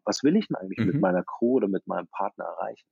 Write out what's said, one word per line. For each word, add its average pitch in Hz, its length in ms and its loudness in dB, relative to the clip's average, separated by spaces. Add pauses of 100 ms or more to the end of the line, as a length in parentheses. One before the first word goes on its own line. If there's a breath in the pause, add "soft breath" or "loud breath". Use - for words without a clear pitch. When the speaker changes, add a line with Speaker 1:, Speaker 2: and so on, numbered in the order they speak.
Speaker 1:
Was 104 200 -2
will 160 120 6
ich 220 120 2
denn 143 100 -4
eigentlich 95 260 -4
mit 95 140 0
Speaker 2:
Mhm. - 20 0
Speaker 1:
meiner 90 240 2
Crew 123 340 0
oder 104 100 2
mit 95 200 -2
meinem 90 200 -4
Partner 98 380 -6
erreichen?" 87 460 -8